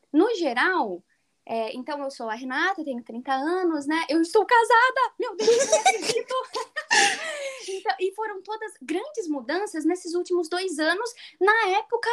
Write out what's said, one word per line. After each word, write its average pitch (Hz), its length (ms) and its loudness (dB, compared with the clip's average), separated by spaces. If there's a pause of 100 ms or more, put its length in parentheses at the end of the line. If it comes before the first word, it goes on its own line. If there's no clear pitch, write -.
(120)
no 403 220 4
geral, 294 680 0 (440)
é, 226 300 -4
então 285 260 -8
eu 277 80 -6
sou 240 180 -10
a 220 60 -6
Renata, 302 500 -4
tenho 247 200 -6
trinta 254 280 -6
anos, 311 540 0
né, 320 220 0
eu 320 120 2
estou 403 240 4
casada, 480 760 4
meu 466 180 -4
Deus, 427 120 2 (100)
eu 539 120 2
não 640 100 6
acredito. 466 540 2 (560)
<laughs> 640 600 2 (180)
Então, 381 320 -4
e 381 140 0
foram 415 280 -8
todas 427 300 -10 (100)
grandes 381 460 -6
mudanças 302 560 -4
nesses 339 300 -2
últimos 349 340 -2
dois 359 300 -4
anos, 349 300 0 (320)
na 427 280 4 (100)
época 466 340 -4